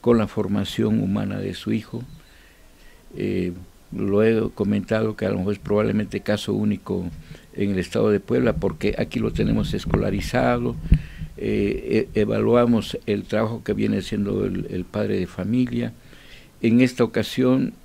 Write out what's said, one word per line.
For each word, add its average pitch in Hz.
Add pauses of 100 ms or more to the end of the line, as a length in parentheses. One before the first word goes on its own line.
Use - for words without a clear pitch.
con 120
la 107
formación 107
humana 101
de 98
su 107
hijo. 113 (1120)
Eh, 95 (440)
lo 104
he 110
comentado 104
que -
a 95
lo 101
mejor 95
es 98
probablemente 107
caso 104
único 104 (480)
en 101
el 95
estado 107
de 104
Puebla, 120
porque 98
aquí 113
lo 110
tenemos 107
escolarizado, 117 (600)
eh, 104
e-, 110
evaluamos 110
el 101
trabajo 110
que 107
viene 107
haciendo 101
el, 95
el 92
padre 104
de 90
familia. 117 (680)
En 117
esta 127
ocasión 127 (120)